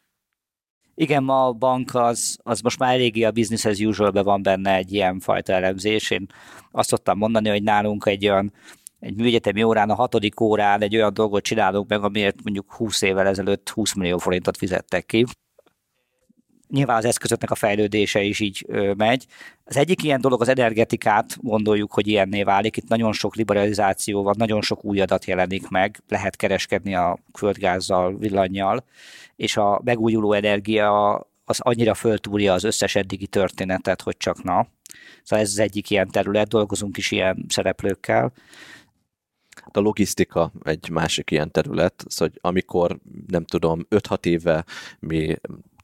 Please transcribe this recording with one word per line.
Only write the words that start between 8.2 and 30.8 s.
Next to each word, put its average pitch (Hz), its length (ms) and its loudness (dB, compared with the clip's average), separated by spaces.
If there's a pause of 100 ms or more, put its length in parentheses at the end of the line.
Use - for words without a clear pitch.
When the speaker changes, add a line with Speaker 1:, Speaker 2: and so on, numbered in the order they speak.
Speaker 1:
olyan, 101 260 2 (460)
egy 113 160 -10
műegyetemi 113 480 2
órán, 110 260 4
a 104 60 2
hatodik 110 440 0
órán 104 420 2
egy 104 140 0
olyan 104 180 2
dolgot 101 300 0
csinálunk 101 460 0
meg, 104 140 0
amiért 101 400 0
mondjuk 98 300 -6
húsz - 280 -4
évvel 95 260 2
ezelőtt 98 420 -2
húsz 104 240 -4
millió 90 240 -2
forintot 90 400 -2
fizettek 90 480 -4
ki. 113 200 2 (1400)
Nyilván 127 280 2
az 110 80 0
eszközöknek 117 460 0
a 113 40 0
fejlődése 104 640 2
is 101 180 -2
így, 101 280 -4
ö, 104 260 0
megy. 113 320 0 (380)
Az - 140 -6
egyik 160 260 2
ilyen 139 180 2
dolog 123 200 2
az 117 60 4
energetikát, 113 960 2
gondoljuk, 107 520 2
hogy 104 140 0
ilyenné 101 360 2
válik. 101 340 2
Itt - 100 -8
nagyon 113 260 2
sok - 220 -4
liberalizáció 101 880 0
van, 101 140 2
nagyon 107 240 0
sok - 240 -6
új 101 160 0
adat 92 240 0
jelenik 92 420 -2
meg, 98 400 -2
lehet 98 280 -4
kereskedni 95 600 -2
a 87 240 0 (140)
földgázzal, 95 840 -2
villannyal, 98 680 -2 (520)
és - 220 -4
a 101 260 2
megújuló 110 500 2
energia 104 800 2 (320)